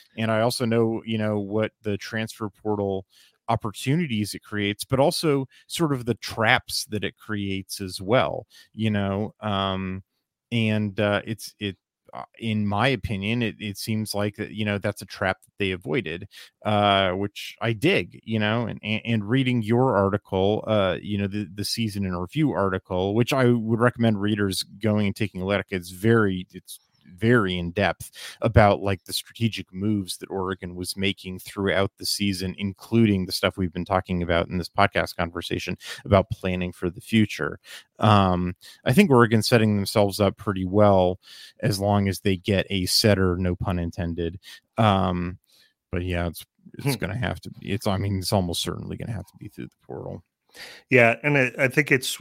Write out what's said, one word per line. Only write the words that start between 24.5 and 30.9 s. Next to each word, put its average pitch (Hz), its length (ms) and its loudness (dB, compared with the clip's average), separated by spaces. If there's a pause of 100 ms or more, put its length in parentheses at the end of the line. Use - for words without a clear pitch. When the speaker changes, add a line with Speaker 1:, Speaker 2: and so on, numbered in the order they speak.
Speaker 1:
going 107 460 0
and 98 80 -4
taking 92 260 -6
a - 20 -4
look. 95 260 0
It's 87 200 -6
very, 95 640 2
it's - 260 -18 (380)
very 104 420 4
in 85 140 -4
depth 90 400 -2 (280)
about, 101 420 4
like, 98 220 -4
the 98 80 -16
strategic 98 640 -6
moves 98 440 -2
that - 120 -14
Oregon 92 460 -6
was 90 200 -8